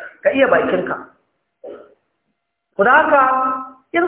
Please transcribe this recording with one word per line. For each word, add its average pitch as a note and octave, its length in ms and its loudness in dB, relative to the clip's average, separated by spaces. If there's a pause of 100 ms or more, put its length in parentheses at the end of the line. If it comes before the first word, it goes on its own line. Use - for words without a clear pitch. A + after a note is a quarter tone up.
(220)
ka - 80 0
iya C4+ 160 2
bakinka. F3 500 0 (1800)
Ku G3+ 80 0
da A#3+ 80 4
haka, D4 300 4 (720)
in E4+ 160 0